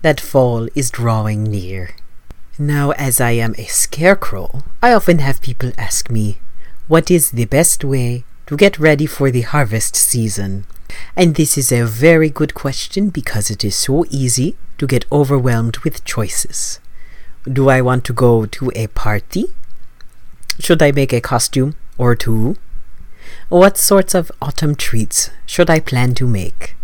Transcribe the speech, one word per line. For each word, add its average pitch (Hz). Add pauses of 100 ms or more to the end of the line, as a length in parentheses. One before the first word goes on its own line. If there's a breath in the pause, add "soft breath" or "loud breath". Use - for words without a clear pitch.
that 151
fall 120
is 135
drawing 107
near. 95 (640)
Now, 143
as 131
I 120
am 113
a 110
scarecrow, - (200)
I 247
often 185
have 139
people 127
ask -
me, 107 (500 soft breath)
"What 160
is 175
the 117
best 143
way 123 (220)
to 147
get 196
ready 151
for 135
the 123
harvest 113
season?" 101 (500 loud breath)
And 175
this 151
is 131
a 120
very 156
good 147
question 196
because 107
it 104
is 98
so 139
easy 131 (220)
to 147
get 127
overwhelmed 127
with -
choices. - (720 soft breath)
Do 135
I 131
want 123
to 120
go 117
to 127
a 110
party? 107 (1120)
Should 160
I 143
make 139
a 117 (120)
costume 131 (240)
or 120
two? 117 (920 loud breath)
What 190
sorts 196
of 175
autumn 147
treats - (160)
should 165
I 156
plan 123
to 127
make? -